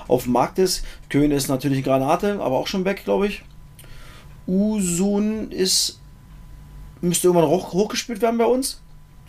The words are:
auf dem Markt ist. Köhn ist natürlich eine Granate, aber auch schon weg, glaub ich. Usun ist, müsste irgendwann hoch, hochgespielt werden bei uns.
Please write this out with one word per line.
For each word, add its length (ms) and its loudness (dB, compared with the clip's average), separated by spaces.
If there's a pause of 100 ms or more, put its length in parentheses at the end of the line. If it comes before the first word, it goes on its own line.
auf 160 2
dem 80 0
Markt 260 2
ist. 240 2 (280)
Köhn 200 4
ist 180 0
natürlich 300 0
eine 60 -4
Granate, 560 2
aber 160 0
auch 100 0
schon 200 -2
weg, 180 -2
glaub 200 2
ich. 180 -4 (1040)
Usun 1040 0
ist, 500 0 (1000)
müsste 260 2
irgendwann 220 6
hoch, 240 0
hochgespielt 480 -2
werden 160 0
bei 80 4
uns. 340 0 (480)